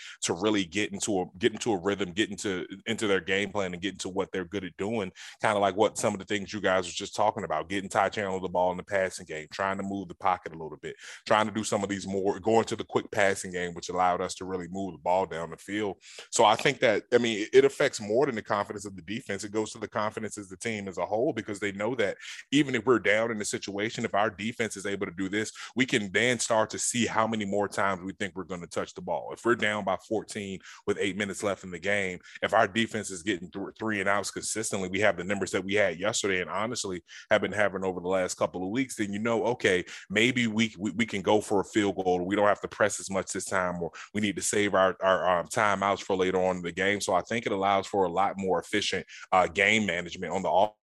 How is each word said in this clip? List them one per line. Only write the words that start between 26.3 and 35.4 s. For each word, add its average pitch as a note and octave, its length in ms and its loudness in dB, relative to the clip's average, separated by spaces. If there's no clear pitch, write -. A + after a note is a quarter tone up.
start A2 320 2
to G2 80 -6
see A#2 280 0
how A2 200 2
many A2 200 -2
more G2+ 220 0
times G2 360 -2
we F#2+ 100 -6
think F#2+ 220 -8
we're F#2 80 -8
gonna E2+ 240 -8
touch - 260 -6
the F#2+ 80 -12
ball. D2 300 -6
If - 140 -12
we're A#2 100 6
down G#2+ 300 0
by F#2+ 120 2
fourteen G2 520 -6
with G2 140 0
eight F#2+ 180 0
minutes G2 240 -4
left G2 220 -2
in F#2 80 -12
the F2 80 -10
game, F#2+ 400 -2
if F#2+ 120 0
our A2 140 6
defense G#2+ 420 -2
is F2+ 140 -10
getting F2+ 260 -2
th-, G2 160 -8
three G#2+ 200 -2
and F#2+ 100 2
outs G2+ 200 2
consistently, G2 600 -4
we F#2+ 100 -2
have G2+ 180 4
the F2+ 60 -4
numbers G2 280 -2